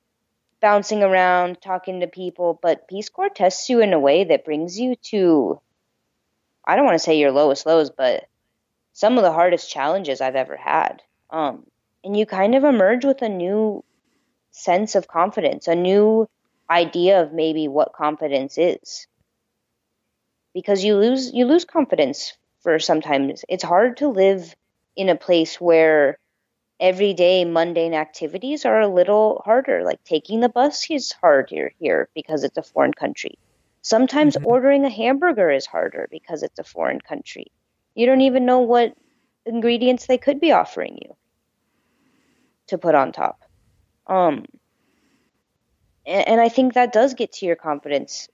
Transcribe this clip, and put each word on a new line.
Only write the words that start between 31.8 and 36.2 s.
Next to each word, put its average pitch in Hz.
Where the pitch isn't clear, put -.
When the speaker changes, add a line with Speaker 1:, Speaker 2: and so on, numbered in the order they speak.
Speaker 1:
because 156
it's -
a 156
foreign 156
country. -
Sometimes 262
Speaker 2:
Mm-hmm. 147
Speaker 1:
ordering 269
a 269
hamburger 226
is 139
harder -
because 160